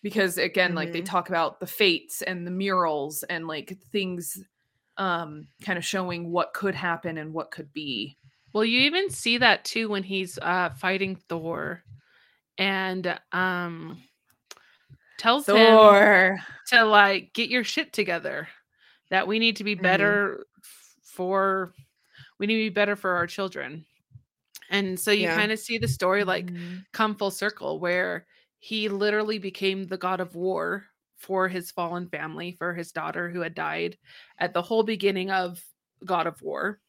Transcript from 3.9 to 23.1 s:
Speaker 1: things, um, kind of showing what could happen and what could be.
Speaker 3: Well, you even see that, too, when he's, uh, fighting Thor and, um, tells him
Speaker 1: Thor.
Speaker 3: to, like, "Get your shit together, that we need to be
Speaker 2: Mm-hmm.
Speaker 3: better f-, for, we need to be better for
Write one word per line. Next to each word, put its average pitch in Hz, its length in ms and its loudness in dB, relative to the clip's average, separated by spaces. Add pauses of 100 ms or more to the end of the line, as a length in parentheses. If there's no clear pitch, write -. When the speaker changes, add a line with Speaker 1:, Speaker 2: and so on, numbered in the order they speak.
Speaker 1:
things, 185 460 -4 (600)
um, 165 500 -4 (140)
kind 185 160 -4
of 175 60 -6
showing 175 480 -4
what 170 220 -2
could 196 220 -2
happen 170 420 -4
and 156 160 -10
what - 180 -6
could 143 200 -16
be. 139 460 -8 (340)
Speaker 3:
Well, 214 120 2
you 233 160 2
even 339 300 2
see 233 280 -2
that, 233 260 4
too, 226 240 -4
when 202 140 -4
he's, 190 360 -6
uh, 180 320 -2
fighting 190 460 -4
Thor 165 680 -8 (760)
and, 190 640 -2 (120)
um, 175 680 -4 (1160)
tells 247 320 2
him 220 480 12
Speaker 1:
Thor. 190 400 6 (300)
Speaker 3:
to, 233 160 6
like, 202 500 6
"Get 233 160 -2
your 240 140 0
shit - 280 -4
together, 165 560 -4 (600)
that 190 180 0
we 214 120 0
need 226 160 2
to 202 80 -10
be 208 160 -2
Speaker 2:
Mm-hmm. 196 360 2
Speaker 3:
better 202 300 -2 (180)
f-, - 400 -20
for, 190 680 -2 (640)
we 202 100 -4
need 226 80 2
to 220 140 0
be 175 40 -14
better 208 220 2
for 190 160 -2